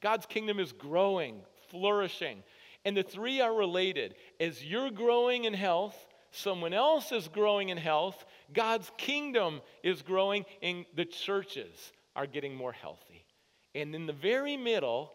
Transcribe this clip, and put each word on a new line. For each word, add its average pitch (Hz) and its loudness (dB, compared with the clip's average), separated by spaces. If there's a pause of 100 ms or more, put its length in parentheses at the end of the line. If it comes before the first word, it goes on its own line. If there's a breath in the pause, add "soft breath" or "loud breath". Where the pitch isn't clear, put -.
God's 214 0
kingdom 214 -2
is 156 -2
growing, 151 0 (220)
flourishing. 180 0 (420 loud breath)
And 202 0
the 190 2
three 233 -2
are 226 4
related. 185 0 (240 loud breath)
As 147 -2
you're 240 -2
growing 240 4
in 214 0
health, 190 0 (240 soft breath)
someone 175 -2
else 285 4
is 190 -2
growing 202 2
in 180 -4
health, 160 0 (280 loud breath)
God's 220 2 (100)
kingdom 240 0 (220 loud breath)
is 170 0
growing, 190 0 (160 loud breath)
and 175 -4
the 165 0
churches 170 -6 (220 soft breath)
are 139 -4
getting 139 -6
more 127 -6
healthy. 85 -18 (480 soft breath)
And 151 -6
in 165 -6
the 151 -6
very 254 0
middle 156 0